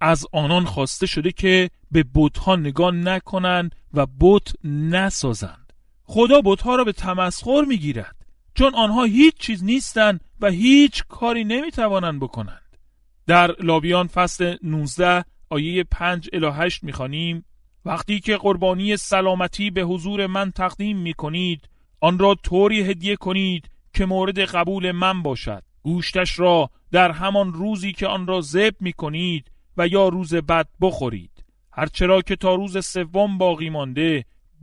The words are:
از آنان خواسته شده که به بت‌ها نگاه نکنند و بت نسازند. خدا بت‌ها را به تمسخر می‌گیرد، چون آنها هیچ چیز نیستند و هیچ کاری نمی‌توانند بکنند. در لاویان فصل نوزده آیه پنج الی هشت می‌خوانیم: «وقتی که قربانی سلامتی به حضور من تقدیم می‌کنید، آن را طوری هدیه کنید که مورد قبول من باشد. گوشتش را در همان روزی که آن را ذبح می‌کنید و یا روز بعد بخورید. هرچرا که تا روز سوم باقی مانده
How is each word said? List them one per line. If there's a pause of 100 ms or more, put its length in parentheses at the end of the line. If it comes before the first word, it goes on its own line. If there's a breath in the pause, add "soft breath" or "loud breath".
از
آنان
خواسته
شده
که (200)
به (100)
بت‌ها
نگاه
نکنند (200)
و (140)
بت (120)
نسازند. (320)
خدا
بت‌ها
را
به
تمسخر
می‌گیرد، (380)
چون
آنها
هیچ
چیز
نیستند (200)
و
هیچ
کاری
نمی‌توانند
بکنند. (500)
در
لاویان
فصل
نوزده (260)
آیه
پنج
الی
هشت
می‌خوانیم: (400)
«وقتی
که
قربانی
سلامتی
به
حضور
من
تقدیم
می‌کنید، (320)
آن
را
طوری
هدیه
کنید (260)
که
مورد
قبول
من
باشد. (200)
گوشتش
را (200)
در
همان
روزی
که
آن
را
ذبح
می‌کنید (260)
و
یا
روز
بعد (120)
بخورید. (420)
هرچرا
که
تا
روز
سوم
باقی
مانده (380)